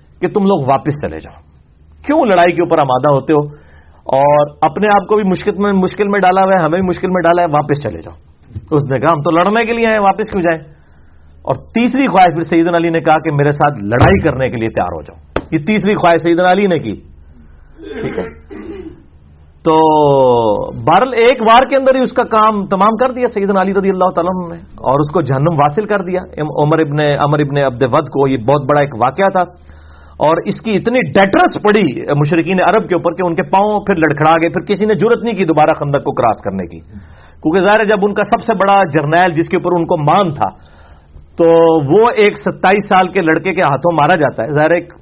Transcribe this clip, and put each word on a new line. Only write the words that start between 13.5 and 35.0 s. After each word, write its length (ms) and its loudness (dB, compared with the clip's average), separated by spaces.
ساتھ 320 -2
لڑائی 380 2
کرنے 280 -2
کے 60 -6
لیے 140 -4
تیار 260 -4
ہو 60 -12
جاؤ۔ 500 -12
یہ 140 -2
تیسری 300 0
خواہش 260 2
سیدنا 300 2
علی 160 2
نے 120 0
کی۔ 160 -8
ٹھیک 180 -8
ہے، 260 -12
تو 100 2
بہرحال 420 0
ایک 280 2
وار 280 4
کے 60 0
اندر 200 2
ہی 60 0
اس 100 -2
کا 120 -2
کام 420 0
تمام 320 0
کر 120 0
دیا 180 -4
سیدنا 340 -2
علی 120 -2
رضی 160 0
اللہ 260 0
تعالیٰ 280 -2
عنہ 100 -12
نے 80 -14
اور 380 -2
اس 140 -2
کو 80 2
جہنم 320 0
واصل 320 0
کر 120 -2
دیا۔ 240 -6
ام-، 420 -6
عمر 160 2
ابن، 220 -2
عمر 380 0
ابن 180 -2
عبد 260 -2
ود 240 0
کو 200 0
یہ 100 0
بہت 320 0
بڑا 120 2
ایک 180 -4
واقعہ 320 0
تھا 100 0
اور 280 2
اس 160 -6
کی 100 -6
اتنی 400 -2
ڈیٹرنس 520 2
پڑی 380 0
مشرکین 460 0
عرب 280 0
کے 60 0
اوپر 180 -2
کہ 140 -8
ان 80 -2
کے 80 -2
پاؤں 360 0
پھر 160 -2
لڑکھڑا 420 2
گئے، 120 0
پھر 120 -4
کسی 240 -2
نے 80 0
جرت 300 0